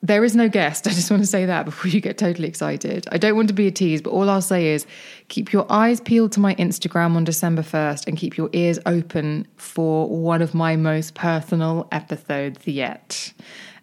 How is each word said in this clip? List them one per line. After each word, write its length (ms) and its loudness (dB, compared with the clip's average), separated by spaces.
there 200 4
is 120 4
no 120 6
guest. 400 0
<laughs> 0 -
I 40 2
just 180 0
want 140 4
to 40 2
say 180 0
that 200 0
before 240 -4
you 120 2
get 160 -6
totally 300 -2
excited. 640 -6
I 60 0
don't 180 2
want 140 4
to 40 0
be 140 2
a 40 2
tease, 300 0
but 100 -6
all 180 2
I'll 120 2
say 260 0
is 180 0
keep 240 -6
your 180 2
eyes 300 4
peeled 340 4
to 60 2
my 160 4
Instagram 600 0
on 80 2
December 400 0
first 440 -2
and 100 -4
keep 200 -6
your 160 -2
ears 320 2
open 640 -2
for 500 -2
one 340 0
of 120 -2
my 220 0
most 400 0
personal 760 -2
episodes 760 -6
yet. 680 -8